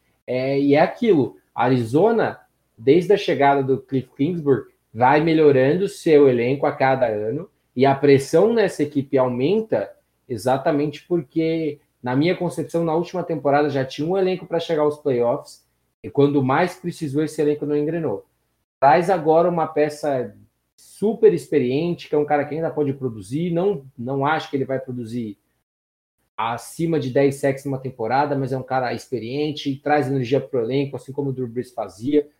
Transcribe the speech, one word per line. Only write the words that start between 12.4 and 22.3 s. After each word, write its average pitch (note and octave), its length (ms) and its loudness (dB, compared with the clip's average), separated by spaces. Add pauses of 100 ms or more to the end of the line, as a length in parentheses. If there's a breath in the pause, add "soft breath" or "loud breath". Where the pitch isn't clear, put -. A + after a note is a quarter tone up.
na D#3+ 100 0
última F3 260 -4
temporada D3 480 0
já C3+ 140 -2
tinha D3 240 -6
um F#3 100 0
elenco F#3 280 -2
pra E3+ 140 -4
chegar D#3+ 240 -2
aos D3 160 -2
playoffs, A#2+ 680 -2 (340)
e - 80 -14
quando C#3+ 320 2
mais D3+ 340 0
precisou, D#3 500 -4
esse D3+ 160 -6
elenco D3 240 -2
não D3 100 -2
engrenou. D3 500 -4 (540)
Traz E3 300 4
agora E3+ 400 4
uma E3+ 180 0
peça D3 640 -2 (440)
super G#3 560 2
experiente, D3 720 -2
que - 80 -2
é - 20 4
um D3 80 2
cara D3 200 0